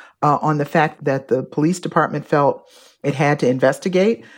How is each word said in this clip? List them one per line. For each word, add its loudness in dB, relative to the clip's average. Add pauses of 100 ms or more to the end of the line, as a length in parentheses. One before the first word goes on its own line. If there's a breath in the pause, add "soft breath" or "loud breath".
(220 loud breath)
uh, 2
on 0
the -2
fact -2
that -2
the 0
police -2
department -2
felt 0 (340 soft breath)
it -2
had 0
to 0
investigate. 0 (120)